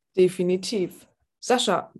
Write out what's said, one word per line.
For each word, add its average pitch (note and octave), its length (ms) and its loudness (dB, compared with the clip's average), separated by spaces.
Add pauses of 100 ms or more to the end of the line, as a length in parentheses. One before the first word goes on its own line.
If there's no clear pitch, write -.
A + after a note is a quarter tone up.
(160)
Definitiv. F#3 920 0 (340)
Sascha, A#3 580 0